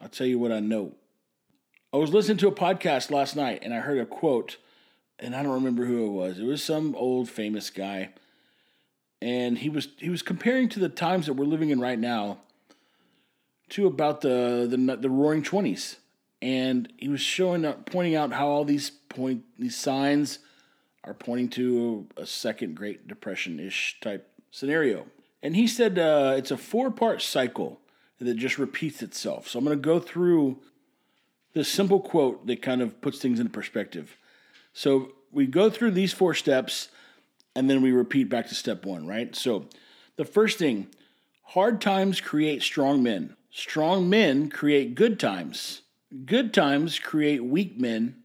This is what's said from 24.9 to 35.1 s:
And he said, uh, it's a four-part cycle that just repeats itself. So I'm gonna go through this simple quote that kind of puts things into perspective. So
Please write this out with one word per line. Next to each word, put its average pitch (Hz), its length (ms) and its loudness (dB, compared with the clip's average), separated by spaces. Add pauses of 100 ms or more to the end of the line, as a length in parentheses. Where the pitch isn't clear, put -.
And 156 140 -2
he 233 100 4
said, 220 320 2
uh, 147 380 4
it's 135 140 -4
a 139 60 0
four-part 226 640 -2
cycle - 580 -2 (380)
that 120 160 -2
just 123 240 -2
repeats 135 440 -4
itself. 90 460 -8
So 120 100 -6
I'm 127 60 0
gonna 147 120 2
go 151 220 2
through 170 600 2 (960)
this 147 140 -2
simple 196 320 4
quote 139 460 2
that 117 160 -2
kind 127 200 0
of 113 180 -4
puts - 180 -4
things 123 200 0
into 117 140 -2
perspective. 95 640 -8 (560)
So 135 400 2 (180)